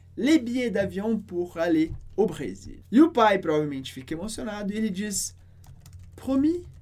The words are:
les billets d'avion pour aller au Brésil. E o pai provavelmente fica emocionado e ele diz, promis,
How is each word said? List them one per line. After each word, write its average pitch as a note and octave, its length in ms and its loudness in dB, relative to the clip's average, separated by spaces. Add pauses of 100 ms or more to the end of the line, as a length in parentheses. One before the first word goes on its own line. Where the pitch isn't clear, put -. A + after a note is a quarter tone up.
(180)
les D4 220 4
billets A#3+ 320 -2
d'avion G3+ 480 -2
pour F3 380 -6
aller D#3+ 360 2 (240)
au G3+ 80 4
Brésil. - 640 -8
E G#3+ 80 6
o E4 120 8
pai G#3+ 280 6
provavelmente D3+ 540 -2
fica C3 220 -8
emocionado G#3 580 -6
e - 20 -4
ele A3 140 0
diz, G3 460 -4 (800)
promis, D4+ 480 0 (180)